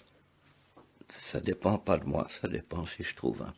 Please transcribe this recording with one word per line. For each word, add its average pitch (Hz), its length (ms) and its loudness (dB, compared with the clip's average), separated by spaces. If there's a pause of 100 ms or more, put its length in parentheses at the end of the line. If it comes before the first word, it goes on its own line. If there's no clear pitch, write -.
(1080)
Ça - 300 -4
dépend 101 380 4
pas 92 200 4
de 71 60 0
moi, 71 260 2
ça - 200 -4
dépend - 360 -4
si - 180 -8
je - 120 -4
trouve - 260 0
un - 160 -8